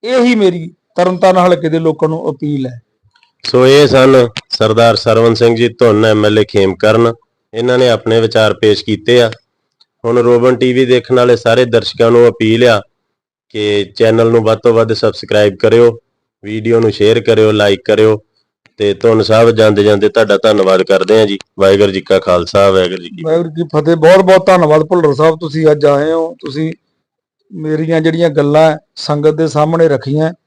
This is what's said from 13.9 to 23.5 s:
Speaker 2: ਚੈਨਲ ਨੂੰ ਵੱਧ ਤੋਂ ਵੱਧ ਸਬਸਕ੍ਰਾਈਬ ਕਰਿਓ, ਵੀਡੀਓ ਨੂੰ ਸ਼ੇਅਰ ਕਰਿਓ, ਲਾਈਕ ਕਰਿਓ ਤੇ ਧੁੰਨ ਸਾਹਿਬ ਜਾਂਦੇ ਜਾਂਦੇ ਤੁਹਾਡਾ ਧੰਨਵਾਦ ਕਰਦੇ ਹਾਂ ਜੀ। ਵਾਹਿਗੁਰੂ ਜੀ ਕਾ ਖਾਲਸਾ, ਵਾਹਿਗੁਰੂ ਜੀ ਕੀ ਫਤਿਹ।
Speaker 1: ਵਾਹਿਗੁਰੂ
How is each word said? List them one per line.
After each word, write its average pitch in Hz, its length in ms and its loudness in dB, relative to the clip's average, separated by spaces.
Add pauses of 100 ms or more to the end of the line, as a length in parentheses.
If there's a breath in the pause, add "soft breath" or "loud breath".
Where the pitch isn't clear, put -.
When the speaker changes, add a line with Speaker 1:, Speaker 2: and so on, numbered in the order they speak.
Speaker 2:
ਚੈਨਲ 113 340 2
ਨੂੰ 113 140 2
ਵੱਧ 110 140 0
ਤੋਂ 117 160 0
ਵੱਧ 113 180 0
ਸਬਸਕ੍ਰਾਈਬ 104 640 -2
ਕਰਿਓ, 117 340 2 (540)
ਵੀਡੀਓ 110 360 -4
ਨੂੰ 113 120 0
ਸ਼ੇਅਰ 110 280 0
ਕਰਿਓ, 107 320 0
ਲਾਈਕ 101 320 0
ਕਰਿਓ 110 320 0 (640)
ਤੇ 101 160 -2
ਧੁੰਨ 113 280 0
ਸਾਹਿਬ 113 280 2
ਜਾਂਦੇ 107 340 2
ਜਾਂਦੇ 104 240 2
ਤੁਹਾਡਾ 104 340 0
ਧੰਨਵਾਦ 95 400 2
ਕਰਦੇ 95 360 0
ਹਾਂ 107 80 2
ਜੀ। 98 120 -6 (200)
ਵਾਹਿਗੁਰੂ 98 340 2
ਜੀ 95 80 -6
ਕਾ 95 180 -2
ਖਾਲਸਾ, 92 520 0
ਵਾਹਿਗੁਰੂ 92 320 -2
ਜੀ 85 60 -18
ਕੀ - 60 -20
ਫਤਿਹ। 85 120 -12
Speaker 1:
ਵਾਹਿਗੁਰੂ 165 240 -4